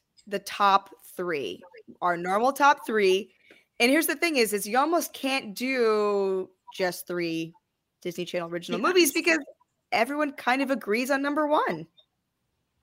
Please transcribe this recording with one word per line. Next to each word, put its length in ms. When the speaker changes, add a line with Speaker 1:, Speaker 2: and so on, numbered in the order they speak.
Speaker 1:
the 100
top 520
three, 440
our 160
normal 360
top 340
three. 480
And 100
here's 160
the 80
thing 220
is, 160
is 140
you 120
almost 340
can't 420
do 920
just 340
three 440
Disney 240
Channel 240
original 300
Speaker 2:
Yes. 80
Speaker 1:
movies 260
because 280
everyone 420
kind 300
of 80
agrees 400
on 100
number 280
one. 400